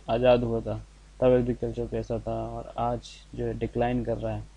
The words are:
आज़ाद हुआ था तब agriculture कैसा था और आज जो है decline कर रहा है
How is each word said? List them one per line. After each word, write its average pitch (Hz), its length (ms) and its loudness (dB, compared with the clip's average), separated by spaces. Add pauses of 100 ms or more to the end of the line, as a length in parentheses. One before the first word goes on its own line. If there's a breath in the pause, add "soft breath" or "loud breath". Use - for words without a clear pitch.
(100)
आज़ाद 123 340 6
हुआ 113 160 -2
था 110 160 -6 (440)
तब 127 120 6
agriculture 120 540 0
कैसा 113 320 -4
था 113 160 -6 (140)
और 117 300 -10
आज 120 320 -4 (240)
जो 120 120 -4
है 113 120 -4
decline 117 460 0
कर 117 140 -2
रहा 110 160 -4
है 104 100 -10 (120)